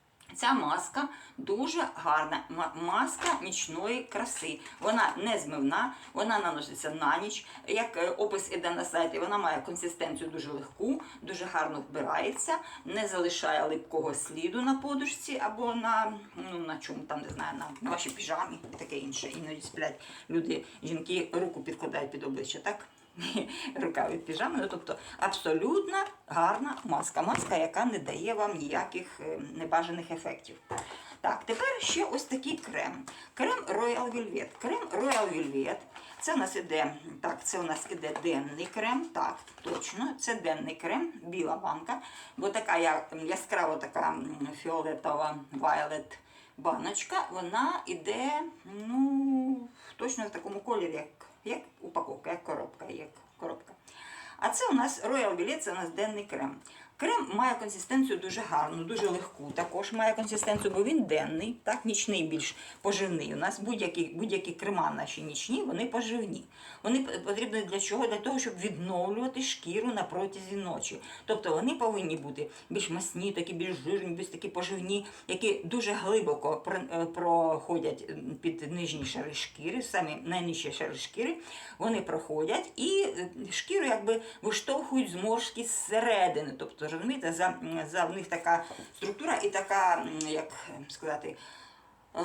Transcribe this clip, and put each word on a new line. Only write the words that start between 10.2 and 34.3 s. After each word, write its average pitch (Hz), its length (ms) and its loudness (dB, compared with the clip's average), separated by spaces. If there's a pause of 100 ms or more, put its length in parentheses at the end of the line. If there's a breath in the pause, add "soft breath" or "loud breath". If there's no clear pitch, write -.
дуже 147 220 -6
легку, 220 500 -2 (200 loud breath)
дуже 180 240 -6
гарно 151 440 0
вбирається, 156 680 0 (280 loud breath)
не 202 220 0
залишає 170 600 2
липкого 156 460 0
сліду - 480 -2
на 269 140 6
подушці 277 680 -2
або 233 320 0
на, 220 380 4 (220)
ну, 180 240 -6
на 160 180 -4
чому - 220 -8
там, 151 220 -4
не - 80 -8
знаю, 151 280 -4
на, - 80 -6 (160)
на 247 100 -2
вашій - 180 -2
піжамі 170 500 -4 (140)
і - 40 -12
таке 151 200 -8
інше. 139 300 -4
Іноді 151 340 -8
сплять - 400 -4 (280 loud breath)
люди, 160 340 2 (200 loud breath)
жінки 165 500 -2
руку 170 300 0
підкладають 147 480 -4
під 143 120 -8
обличчя, 135 360 -4
так? - 280 -4 (300)
<laughs> - 580 -4
Рука - 340 0
від 170 160 -4
піжами, 220 360 0
ну, - 60 0
тобто - 300 -4 (220 loud breath)
абсолютно 285 800 4 (300)
гарна 180 560 4
маска. 160 380 0
Маска, 190 360 2
яка 165 280 4
не 220 140 2
дає 180 340 -2
вам 208 240 0
ніяких, 175 500 -2 (120)
е, 160 200 -4 (160)
небажаних 165 560 0
ефектів. 165 440 -8 (640 loud breath)
Так, - 240 2
тепер 466 220 2 (140)
ще - 240 4
ось 269 180 -2
такий 269 340 -2
крем. 139 460 -4 (300 loud breath)
Крем 254 260 2
Royal 233 520 0
Velvet. 226 360 -2 (140)